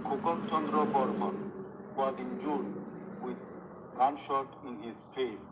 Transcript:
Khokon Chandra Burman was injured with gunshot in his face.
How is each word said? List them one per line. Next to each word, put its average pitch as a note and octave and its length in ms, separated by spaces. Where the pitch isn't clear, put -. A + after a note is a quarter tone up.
Khokon - 440
Chandra - 380
Burman - 640
was C3+ 240
injured C#3 540
with F#3+ 140
gunshot C#3 500
in A2+ 160
his A#2 120
face. A2+ 380